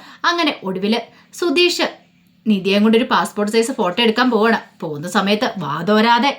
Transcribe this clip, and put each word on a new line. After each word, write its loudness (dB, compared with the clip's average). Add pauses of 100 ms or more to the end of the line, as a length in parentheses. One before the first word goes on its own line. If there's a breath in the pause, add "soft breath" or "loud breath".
(260 loud breath)
അങ്ങനെ 0 (100)
ഒടുവില് -2 (340 soft breath)
സുധീഷ് 0 (580)
നിധിയെ 0
കൊണ്ടൊരു 4
പാസ്പോർട്ട് -2
സൈസ് 0
ഫോട്ടോ -2
എടുക്കാൻ 2
പോവാണ്. 2 (200)
പോകുന്ന -10
സമയത്ത് 0 (100)
വാതോരാതെ 2